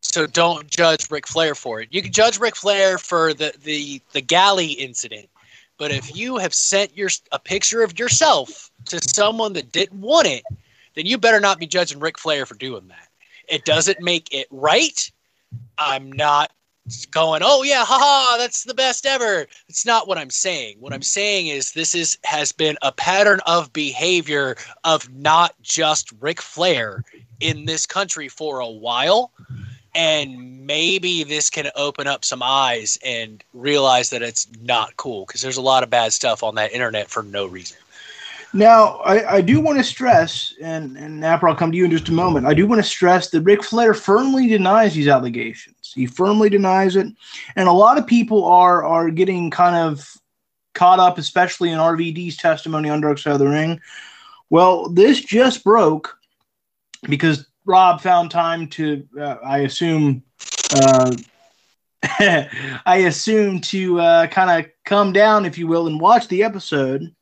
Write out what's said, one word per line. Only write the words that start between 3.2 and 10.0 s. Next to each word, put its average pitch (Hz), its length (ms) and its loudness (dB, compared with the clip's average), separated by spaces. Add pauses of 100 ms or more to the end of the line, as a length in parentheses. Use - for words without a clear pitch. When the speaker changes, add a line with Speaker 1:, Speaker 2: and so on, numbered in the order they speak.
Speaker 1:
the, 147 200 -8 (100)
the, 147 380 -10 (100)
the 139 100 -6
galley 175 500 2
incident. 120 580 -12 (480)
But 147 140 -8
if 127 240 -8
you 247 220 -8
have 180 160 -6
sent 196 420 -2
your, 190 140 -6 (220)
a 143 80 -6
picture 214 420 -4
of 175 160 -2
yourself 233 720 0 (160)
to 175 160 -8
someone 214 520 -2
that 127 180 -10
didn't 190 300 -6